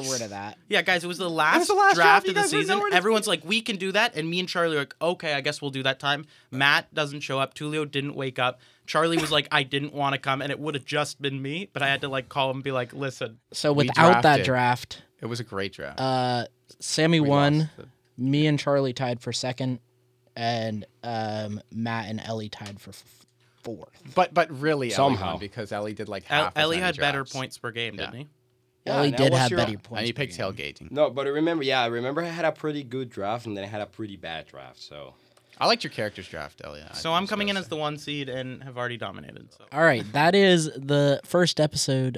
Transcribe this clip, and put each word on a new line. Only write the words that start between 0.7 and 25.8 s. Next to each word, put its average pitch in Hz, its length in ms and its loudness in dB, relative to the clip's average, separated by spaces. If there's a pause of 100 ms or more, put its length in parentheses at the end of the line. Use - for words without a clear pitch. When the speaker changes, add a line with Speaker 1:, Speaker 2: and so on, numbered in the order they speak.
Speaker 3:
guys, 180 200 2
it 175 40 -6
was 175 100 -6
the 180 80 -4
Speaker 1:
It 175 40 -2
was 165 60 -4
Speaker 3:
last 165 320 4
Speaker 1:
the 415 60 2
last 392 220 6
Speaker 3:
draft - 0 -
Speaker 1:
draft. 165 300 8
Speaker 3:
of - 20 0
Speaker 1:
You 190 80 0
Speaker 3:
the 415 60 2
Speaker 1:
guys 392 120 2
were - 80 2
Speaker 3:
season. - 160 0
Speaker 1:
nowhere 415 140 0
to 359 40 4
Speaker 3:
Everyone's 214 320 4
like, 170 160 0
"We 214 180 -2
can 220 160 -4
do 190 160 -2
that." 220 220 2
And 156 140 -2
me 175 100 -2
and 180 80 -2
Charlie 170 280 0
are 143 40 0
like, 139 220 -6
"Okay, 165 320 -2
I 139 80 -2
guess 147 220 -4
we'll 143 80 -4
do 135 120 -4
that 135 160 0
time." 143 260 -2 (260)
Matt 143 420 2
doesn't 147 280 -4
show 135 180 -4
up. 135 160 -2
Tulio 151 340 -4
didn't 139 240 -6
wake 135 260 -6
up. 127 200 0 (260)
Charlie 165 320 2
was 156 140 -2
like, 147 200 0
"I 147 120 4
didn't 139 300 -4
wanna 139 260 -2
come," 139 240 -2
and 139 80 -4
it 135 80 -6
would've 143 260 -6
just 147 360 -4
been 135 200 -4
me, 160 320 -8
but 135 80 -4
I 139 60 0
had 139 140 0
to, 143 60 -6
like, 135 220 -4
call 135 220 0
him 131 60 -4
and 131 60 -10
be 139 80 -4
like, 123 220 -4
"Listen." 131 460 -8 (120)
Speaker 2:
So 147 220 2
Speaker 1:
We 143 140 4
Speaker 2:
without 139 340 6
that 143 220 6
Speaker 1:
drafted. - 20 0
Speaker 2:
draft, 123 560 0 (180)
Speaker 1:
It - 60 -10
was 117 140 -6
a 120 40 -6
great 98 300 -6
draft. 69 260 -12
Speaker 2:
uh, 127 460 0 (340)
Sammy 160 400 2
Speaker 1:
We 143 100 4
Speaker 2:
won. 143 300 6
Speaker 1:
lost 156 180 0
the - 100 -18 (300)
Speaker 2:
Me 139 300 2
and 147 120 2
Charlie 135 340 2
tied 123 280 -4
for 120 120 -6
second, 127 460 -4 (560)
and, 113 500 -2 (180)
um, 107 580 -4 (100)
Matt 113 380 -4
and 110 140 -6
Ellie 110 260 -6
tied 101 300 -14
for - 120 -20
f-, - 340 -20 (360)
fourth. - 400 -12 (140)
Speaker 1:
But, 180 180 4
but 165 180 2
really, 139 360 -2
Ellie 104 80 -2
Speaker 4:
Somehow. 107 380 2
Speaker 1:
won 92 60 -6
because 101 320 -10
Ellie 107 220 -6